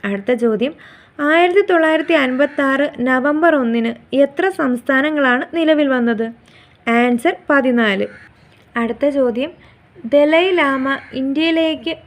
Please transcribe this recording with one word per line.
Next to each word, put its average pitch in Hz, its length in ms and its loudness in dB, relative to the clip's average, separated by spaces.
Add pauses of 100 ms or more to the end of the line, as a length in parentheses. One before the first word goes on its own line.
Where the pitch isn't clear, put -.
അടുത്ത 202 240 -4 (120)
ചോദ്യം, 233 300 -2 (460)
ആയിരത്തി 349 500 2
തൊള്ളായിരത്തി 320 440 2 (100)
അൻപത്താറ് 269 640 0 (220)
നവംബർ 302 540 2
ഒന്നിന് 226 300 -2 (320)
എത്ര 349 240 -2 (120)
സംസ്ഥാനങ്ങളാണ് 269 840 0 (100)
നിലവിൽ 311 420 2
വന്നത്? 233 300 -2 (760)
ആൻസർ 247 320 0 (160)
പതിനാല്. 240 560 0 (760)
അടുത്ത 233 260 -2 (100)
ചോദ്യം, 254 320 -2 (640)
ദലൈ 302 300 4 (160)
ലാമ 269 380 -2 (240)
ഇന്ത്യയിലേക്ക് 320 720 -2 (120)